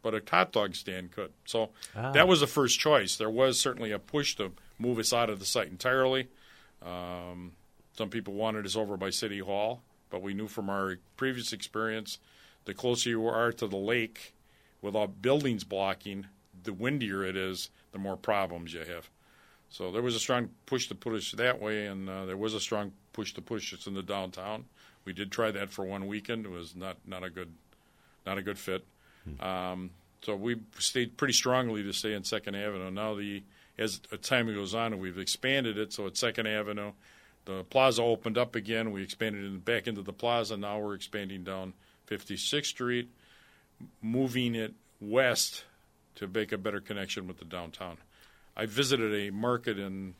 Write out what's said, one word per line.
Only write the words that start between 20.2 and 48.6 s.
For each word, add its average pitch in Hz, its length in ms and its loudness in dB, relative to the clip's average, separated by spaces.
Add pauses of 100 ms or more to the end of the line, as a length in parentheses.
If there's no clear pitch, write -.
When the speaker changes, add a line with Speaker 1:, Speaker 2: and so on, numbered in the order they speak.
Speaker 1:
push 131 220 0
to 98 80 -6
put 113 180 -4
us 98 200 -2
that 120 280 2
way, 107 240 -2
and, 95 240 -6
uh, 95 160 -6
there 92 120 -4
was 107 160 0
a 107 60 -2
strong 104 320 0 (220)
push 107 220 -6
to - 60 -10
push 104 320 -6
us - 140 -14
in 101 60 -6
the 98 80 -4
downtown. 98 640 -6 (400)
We 95 80 -8
did 98 180 -6
try 110 200 2
that 98 180 -4
for 98 160 -4
one 98 220 -4
weekend. 107 380 -6
It 98 60 -10
was 87 240 -10
not, 92 300 -8
not 92 180 -8
a 92 60 -8
good, 87 240 -10 (720)
not 98 140 0
a - 20 -4
good 95 160 -4
fit. - 280 -4 (380)
Speaker 2:
Hmm. 71 200 -10
Speaker 1:
Um, 92 460 -4 (340)
so 104 120 -2
we 113 240 -2 (200)
stayed 120 360 0
pretty 131 180 2
strongly 123 500 4
to 98 100 -4
stay 107 200 -2
in 98 100 -4
Second 101 320 -2
Avenue. 101 360 -4
Now 107 240 -2
the, 101 280 -6 (340)
as 107 220 -2 (240)
time 120 240 4
goes 101 260 -2
on, 113 260 -2
we've 92 200 -6
expanded 123 580 0
it. 104 160 -4
So 101 140 -4
at 92 100 -6
Second 113 300 0
Avenue, 104 440 -2 (540)
the 95 200 -6
plaza 131 380 6
opened 113 360 4
up 120 160 2
again. 113 360 0
We 98 120 -4
expanded 104 420 -4
in, 98 140 -6
back 117 280 0
into 104 140 -4
the 98 120 -8
plaza. 113 440 2
Now 104 220 -4
we're 104 160 -4
expanding 98 480 -6
down 95 300 -6 (340)
Fifty-sixth - 600 -2
Street, 123 400 -2 (920)
moving 123 520 2
it 110 200 -4 (260)
west 120 640 2 (520)
to 101 120 -6
make 104 240 0
a 104 60 0
better 101 240 -2
connection 98 460 -6
with 92 120 -10
the 85 60 -16
downtown. 85 520 -8 (580)
I 107 100 -2